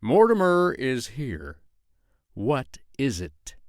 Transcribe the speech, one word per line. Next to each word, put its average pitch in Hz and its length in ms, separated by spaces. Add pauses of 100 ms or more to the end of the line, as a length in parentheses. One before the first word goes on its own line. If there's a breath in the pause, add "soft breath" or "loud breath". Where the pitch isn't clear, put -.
Mortimer 180 760
is 127 300
here. 101 500 (760)
What 127 460 (180)
is 127 240
it? - 340 (140)